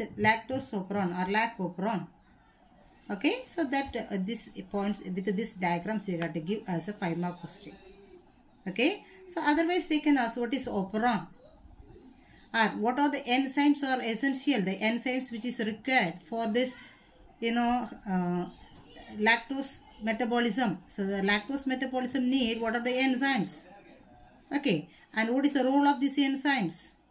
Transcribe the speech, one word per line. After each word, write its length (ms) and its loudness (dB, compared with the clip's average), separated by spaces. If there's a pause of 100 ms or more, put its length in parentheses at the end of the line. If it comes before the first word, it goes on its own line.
(180)
lactose 560 0
operon 440 -2
or 140 -2
lac 280 0
operon. 480 -2 (1000)
Okay, 360 0
so 180 -2
that, 320 -2
uh, 240 -4
this 300 -6 (200)
points 300 -2
with 380 -4
this 160 -4
diagrams 540 -2
we 100 -2
got 160 -2
to 80 -4
give 260 -4
as 220 -2
a 40 -8
five 240 -2
mark 220 -4
question. 340 -14 (920)
Okay, 380 0 (220)
so 140 -6
otherwise 460 2
they 120 0
can 180 4
ask 180 0
what 180 -2
is 140 -4
operon 600 0 (1300)
or 140 4 (160)
what 160 2
are 100 4
the 120 -2
enzymes 600 2
are 180 0
essential, 600 0
the 160 -2
enzymes 540 0
which 140 -8
is 140 -4
required 560 0 (140)
for 180 -4
this, 280 2 (640)
you 140 0
know, 360 2 (200)
uh, 360 0 (720)
lactose 640 2 (240)
metabolism. 760 0 (100)
So 160 -4
the 160 0
lactose 440 0
metabolism 640 0
need, 300 2
what 160 0
are 80 -2
the 80 0
enzymes? 720 0 (920)
Okay, 360 0 (240)
and 200 0
what 120 2
is 80 0
the 100 2
role 240 4
of 140 4
these 160 2
enzymes? 760 0 (200)